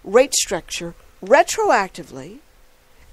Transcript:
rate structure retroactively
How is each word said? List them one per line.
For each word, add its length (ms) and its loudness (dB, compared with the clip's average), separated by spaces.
rate 280 2
structure 640 -6
retroactively 1160 0